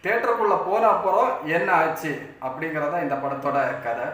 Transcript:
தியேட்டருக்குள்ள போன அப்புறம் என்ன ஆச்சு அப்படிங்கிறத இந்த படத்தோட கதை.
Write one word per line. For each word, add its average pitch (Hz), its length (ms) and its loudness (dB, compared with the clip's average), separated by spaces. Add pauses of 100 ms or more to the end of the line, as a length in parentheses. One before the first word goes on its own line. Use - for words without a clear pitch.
தியேட்டருக்குள்ள 214 640 2
போன 220 200 2
அப்புறம் 190 440 4 (140)
என்ன 170 280 0
ஆச்சு 160 580 0 (120)
அப்படிங்கிறத 156 600 -2
இந்த 139 120 0
படத்தோட 139 720 0
கதை. 117 300 -2